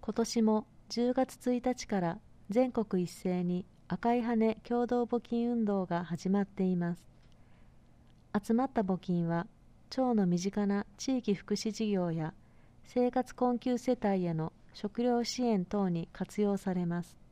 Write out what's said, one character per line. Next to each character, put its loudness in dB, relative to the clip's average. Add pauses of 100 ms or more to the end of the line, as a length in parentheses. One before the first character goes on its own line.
今 -6
年 0
も 2 (220)
十 0
月 0 (160)
一 -2
日 -2
か 0
ら -2 (300)
全 2
国 0
一 -4
斉 -2
に -2 (220)
赤 0
い 0
羽 2
共 0
同 2
募 0
金 -2
運 0
動 2
が -2
始 -4
ま 4
っ 0
て -4
い 2
ま 0
す。 -20 (1400)
集 0
ま 4
っ -2
た 2
募 0
金 0
は、 -2 (420)
町 2
の 4
身 2
近 0
な 0 (120)
地 -2
域 0
福 -2
祉 -4
事 -2
業 0
や -4 (520)
生 0
活 -2
困 2
窮 0
世 0
帯 2
へ 0
の -4 (200)
食 -4
料 2
支 -4
援 2
等 0
に -2
活 -4
用 2
さ -2
れ 0
ま -4
す。 -16 (140)